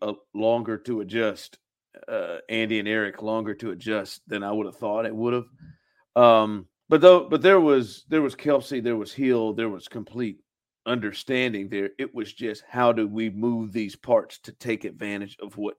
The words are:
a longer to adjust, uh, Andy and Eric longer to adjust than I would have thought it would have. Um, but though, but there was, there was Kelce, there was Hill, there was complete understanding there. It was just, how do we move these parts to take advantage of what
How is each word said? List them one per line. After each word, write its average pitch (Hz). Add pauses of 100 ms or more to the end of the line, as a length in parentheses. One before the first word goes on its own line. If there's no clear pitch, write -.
a 104 (200)
longer 110
to 113
adjust, 104 (480)
uh, 85 (100)
Andy 110
and 101
Eric 107
longer 107
to 104
adjust 98
than 104
I 101
would 107
have 92
thought 110
it 110
would 120
have. 123 (680)
Um, 110 (240)
but 156
though, 180
but 139
there 185
was, 131
there 156
was 127
Kelce, 135
there 117
was 104
Hill, 120
there 113
was 90
complete 110 (480)
understanding 113
there. 98
It 135
was 107
just, 110
how 123
do 110
we 110
move 110
these 104
parts -
to -
take 113
advantage 101
of 98
what 104